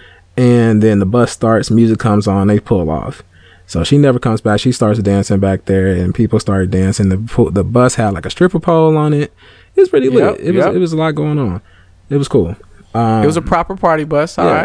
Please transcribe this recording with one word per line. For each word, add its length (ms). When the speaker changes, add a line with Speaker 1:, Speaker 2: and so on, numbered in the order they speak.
Speaker 1:
And 460
then 160
the 80
bus 240
starts, 400
music 280
comes 280
on, 200
they 120
pull 320
off. 320
So 180
she 140
never 200
comes 220
back. 200
She 120
starts 280
dancing 400
back 260
there, 220
and 260
people 260
start 300
dancing. 400
The 80
po-, 320
the 140
bus 320
had, 180
like, 100
a 60
stripper 300
pole 360
on 160
it. 200
It 40
was 100
pretty 180
lit. 160
Speaker 2:
Yep, 160
Speaker 1:
It 140
was, 100
Speaker 2:
yep. 100
Speaker 1:
it 40
was 160
a 20
lot 180
going 240
on. 220
It 80
was 120
cool. 280
Um, 280
Speaker 2:
It 40
was 100
a 60
proper 340
party 280
bus. 340
All 80
Speaker 1:
yeah. 60